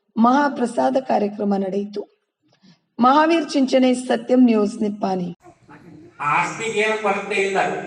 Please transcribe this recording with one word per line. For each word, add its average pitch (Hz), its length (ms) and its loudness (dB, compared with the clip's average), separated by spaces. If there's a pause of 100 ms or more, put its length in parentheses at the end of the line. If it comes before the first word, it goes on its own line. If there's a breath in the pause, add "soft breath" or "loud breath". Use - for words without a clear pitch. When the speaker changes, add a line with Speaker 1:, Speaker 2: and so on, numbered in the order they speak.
(180)
Speaker 1:
ಮಹಾಪ್ರಸಾದ 262 800 0
ಕಾರ್ಯಕ್ರಮ 208 580 -2
ನಡೆಯಿತು. 196 640 -8 (800 soft breath)
ಮಹಾವೀರ್ 311 500 4
ಚಿಂಚನೆ, 254 440 2
ಸತ್ಯಂ 247 520 2
ನ್ಯೂಸ್, 214 360 2
ನಿಪ್ಪಾಣಿ. 190 560 -4 (840)
Speaker 2:
ಆಸ್ತಿಗೆ 175 600 -4
ಏನು 214 240 -2
ಕೊರತೆ 196 320 -4
ಇಲ್ಲ, 196 240 -2 (280)